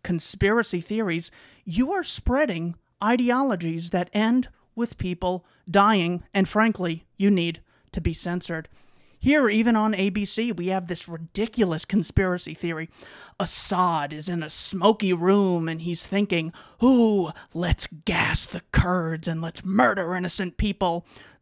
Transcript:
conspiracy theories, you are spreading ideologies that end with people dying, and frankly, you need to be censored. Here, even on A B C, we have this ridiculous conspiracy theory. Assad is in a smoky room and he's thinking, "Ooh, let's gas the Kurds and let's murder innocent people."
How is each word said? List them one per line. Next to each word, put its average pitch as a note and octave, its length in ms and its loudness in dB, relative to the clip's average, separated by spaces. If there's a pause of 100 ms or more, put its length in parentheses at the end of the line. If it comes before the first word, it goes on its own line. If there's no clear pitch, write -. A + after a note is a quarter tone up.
conspiracy G3 800 0
theories, F#3 480 -4 (340)
you A#3 280 -2
are F#4+ 100 -2
spreading A3+ 720 -2 (300)
ideologies A3 880 0
that F3 220 -2
end A#3 340 2 (260)
with A#3 240 -6
people F3+ 480 -4 (240)
dying, F#3 540 4 (100)
and G3 160 2
frankly, F#3 560 0 (100)
you G3 140 2
need E3+ 320 0 (300)
to F3+ 100 -4
be E3 120 -2
censored. F3 540 -6 (520)
Here, C#4 280 4
even A3 280 4
on G#3+ 180 2
A F#3+ 160 0
B G3+ 160 -4
C, A#3 260 -4
we F3 160 -4
have F#3 200 -2
this F3 200 -6
ridiculous F3 800 -2
conspiracy F3+ 680 0
theory. E3 340 -6 (500)
Assad E3+ 720 0
is D3+ 160 -10
in F3 140 -4
a D#3 80 -8
smoky G3 640 2
room F3+ 560 2
and D#3+ 120 -6
he's E3+ 260 -6
thinking, F#3 440 -2 (300)
"Ooh, A3 480 4 (240)
let's F3 340 0 (180)
gas - 420 -2
the - 140 -10 (100)
Kurds E3 560 0
and E3 120 -4
let's E3 240 -8
murder F#3+ 520 0
innocent F3+ 420 -4
people." F3+ 480 -2 (360)